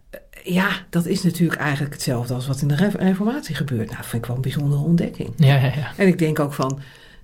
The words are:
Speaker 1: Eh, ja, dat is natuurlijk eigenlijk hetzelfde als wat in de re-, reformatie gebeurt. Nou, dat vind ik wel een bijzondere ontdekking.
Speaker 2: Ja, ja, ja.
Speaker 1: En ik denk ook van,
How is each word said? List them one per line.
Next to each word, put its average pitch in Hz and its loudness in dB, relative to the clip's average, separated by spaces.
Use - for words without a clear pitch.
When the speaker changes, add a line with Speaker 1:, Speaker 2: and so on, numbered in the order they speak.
Speaker 1:
Eh, - -16
ja, 185 0
dat 170 0
is - -2
natuurlijk 165 0
eigenlijk 143 -2
hetzelfde 123 -2
als 127 -4
wat 139 -2
in 147 0
de 143 2
re-, 202 2
reformatie 190 0
gebeurt. 120 -2
Nou, - -10
dat - -12
vind 117 -4
ik - -8
wel 120 -4
een 131 -4
bijzondere 143 0
ontdekking. - 0
Speaker 2:
Ja, 139 8
ja, 127 4
ja. 147 -4
Speaker 1:
En 196 4
ik 175 4
denk 156 0
ook 143 -2
van, 135 -2